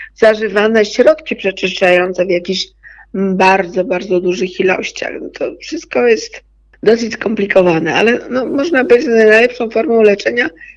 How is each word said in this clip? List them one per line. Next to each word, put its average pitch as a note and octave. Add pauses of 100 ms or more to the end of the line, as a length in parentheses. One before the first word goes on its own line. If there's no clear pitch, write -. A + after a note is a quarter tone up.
(140)
zażywane G#3+
środki B3+
przeczyszczające F#3
w F#3+
jakichś, F#3 (480)
mm, F#3+
bardzo, F#3
bardzo F3+
dużych F3+
ilościach. -
No -
to - (100)
wszystko C4
jest - (380)
dosyć A3+
skomplikowane, F3+
ale G#3 (120)
no, B3
można C#4
powiedzieć, A#3+
że A3+
najlepszą A3+
formą A3+
leczenia A#3+ (260)